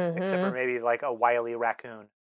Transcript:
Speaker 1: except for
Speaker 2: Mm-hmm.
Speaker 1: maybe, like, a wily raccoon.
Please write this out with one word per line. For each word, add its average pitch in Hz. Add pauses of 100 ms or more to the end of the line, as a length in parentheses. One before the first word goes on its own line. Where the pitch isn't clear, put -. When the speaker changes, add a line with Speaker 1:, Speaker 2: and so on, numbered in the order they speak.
(160)
Speaker 1:
except 185
for -
Speaker 2:
Mm-hmm. -
Speaker 1:
maybe, 127
like, 120
a 143
wily 117
raccoon. 113 (140)